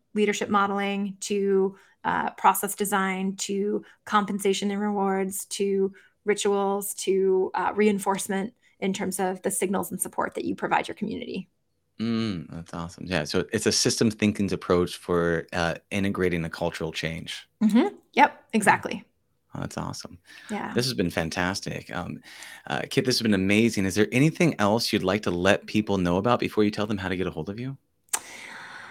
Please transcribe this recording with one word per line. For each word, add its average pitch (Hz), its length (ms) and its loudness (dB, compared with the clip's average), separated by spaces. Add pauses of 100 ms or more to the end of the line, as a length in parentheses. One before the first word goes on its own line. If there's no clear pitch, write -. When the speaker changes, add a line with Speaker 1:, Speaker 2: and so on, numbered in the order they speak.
(120)
Speaker 1:
leadership 208 380 0
modeling 202 720 0
to, 196 560 2 (260)
uh, 170 280 0
process - 440 2
design 190 600 0
to 202 480 -2 (220)
compensation 202 640 0
and 196 80 -2
rewards 196 640 -2
to 196 460 0 (320)
rituals 202 680 0
to, 190 600 2
uh, 180 220 0
reinforcement 202 800 0 (260)
in 190 120 0
terms 190 280 -4
of 190 220 -2
the 202 100 -2
signals 190 400 -2
and 185 80 -6
support - 340 -4
that - 100 -4
you 185 120 -2
provide - 320 0
your - 80 -10
community. - 520 -8 (500)
Speaker 2:
Mm, 113 520 -2
that's 82 220 -12
awesome. 85 340 -10
Yeah. 85 180 0
So 90 280 0
it's 110 140 0
a 104 60 6
systems 117 420 2
thinking's 101 400 2
approach 87 420 2
for, 85 560 0
uh, 85 220 0 (160)
integrating 92 560 0
a - 20 -6
cultural 82 440 -4
change. - 540 -8 (160)
Speaker 1:
Mm-hmm. 233 320 4 (200)
Yep, - 280 2 (120)
exactly. - 500 2 (500)
Speaker 2:
Oh, - 60 -8
that's - 160 -6
awesome. 87 400 -8 (340)
Speaker 1:
Yeah. - 220 -6
Speaker 2:
This 123 140 0
has 123 80 -2
been 87 160 0
fantastic. 85 840 -2
Um, 87 280 -8 (440)
uh, 69 220 -2
Kit, - 160 0
this 123 140 2
has 117 40 0
been 110 120 4
amazing. 101 500 4
Is 95 120 0
there 104 160 0
anything 156 460 4
else 107 360 2
you'd 92 80 2
like 95 220 2
to 104 60 0
let 90 360 4
people 104 320 0
know 87 180 2
about 117 240 2
before 107 240 2
you 104 60 4
tell 104 160 -2
them 107 100 -2
how 95 140 -4
to 95 60 -2
get 92 100 -2
a 85 40 -2
hold 80 200 -8
of 107 100 -10
you? 135 160 -8 (1160)